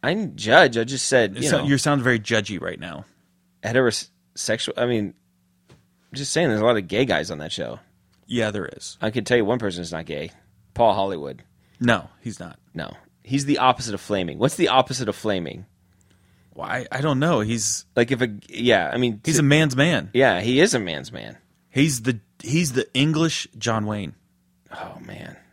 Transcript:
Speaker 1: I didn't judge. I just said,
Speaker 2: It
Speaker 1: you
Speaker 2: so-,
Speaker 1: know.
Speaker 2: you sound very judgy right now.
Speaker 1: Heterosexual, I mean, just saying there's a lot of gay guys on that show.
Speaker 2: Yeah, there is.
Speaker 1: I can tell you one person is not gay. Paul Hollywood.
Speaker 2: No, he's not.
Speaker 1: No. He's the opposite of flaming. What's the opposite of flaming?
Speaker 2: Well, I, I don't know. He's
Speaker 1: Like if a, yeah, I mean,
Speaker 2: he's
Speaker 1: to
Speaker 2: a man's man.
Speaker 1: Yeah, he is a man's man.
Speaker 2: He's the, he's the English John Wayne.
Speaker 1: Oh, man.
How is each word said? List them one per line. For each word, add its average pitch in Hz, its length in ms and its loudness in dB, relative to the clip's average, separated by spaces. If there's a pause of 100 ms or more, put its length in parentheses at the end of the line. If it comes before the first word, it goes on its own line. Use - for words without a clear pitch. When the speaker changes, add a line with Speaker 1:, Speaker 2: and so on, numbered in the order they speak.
Speaker 1:
I 151 120 -2
didn't 196 240 -6
judge. 120 400 6
I 117 80 0
just 131 240 -6
said, 113 260 4
Speaker 2:
It 120 80 -4
Speaker 1:
you 151 60 2
Speaker 2:
so-, 165 100 2
Speaker 1:
know. 143 80 -4
Speaker 2:
you 139 100 4
sound 143 240 0
very 120 180 2
judgy 104 420 -2
right 85 180 -8
now. 82 240 -12 (580)
Speaker 1:
Heterosexual, - 1160 -2
I 120 80 0
mean, 110 300 -2 (960)
just 139 180 -8
saying 160 160 2
there's 107 140 2
a 110 40 2
lot 117 120 6
of 92 100 -4
gay 101 160 0
guys 87 260 0
on 76 100 -8
that 76 120 -10
show. 60 280 -8 (460)
Speaker 2:
Yeah, 110 260 -2
there 101 160 -6
is. - 340 -16
Speaker 1:
I 110 80 -2
can 110 160 -4
tell 123 100 2
you 117 80 4
one 113 160 2
person 90 220 -4
is 82 100 -8
not 80 140 -8
gay. 76 260 -8 (420)
Paul 113 200 2
Hollywood. 87 500 -4 (380)
Speaker 2:
No, 117 260 2 (140)
he's 110 180 -12
not. 87 180 -16 (160)
Speaker 1:
No. - 220 -10 (280)
He's 135 200 -2
the 143 140 2
opposite 123 360 2
of 95 60 -6
flaming. 92 400 -4
What's 127 160 2
the 175 140 2
opposite 123 400 2
of 98 80 -4
flaming? 92 480 -4 (920)
Speaker 2:
Well, - 100 -12
I, 123 280 -6
I 127 80 -4
don't 143 180 0
know. 151 220 2
He's 110 420 -4 (100)
Speaker 1:
Like 120 160 2
if 123 120 0
a, 123 80 0 (180)
yeah, 107 460 4
I - 20 -2
mean, 120 300 0
Speaker 2:
he's 160 100 2
Speaker 1:
to 165 60 4
Speaker 2:
a - 20 4
man's 143 320 4
man. 135 380 2
Speaker 1:
Yeah, 120 260 4
he 123 220 2
is 208 120 4
a 127 60 0
man's 80 320 -6
man. 55 260 -14 (320)
Speaker 2:
He's 131 340 0
the, 120 180 -2 (200)
he's 147 300 0
the 123 220 -2
English 156 520 2 (120)
John 110 280 -2
Wayne. 104 300 -8 (580)
Speaker 1:
Oh, - 320 -14
man. - 300 -16 (180)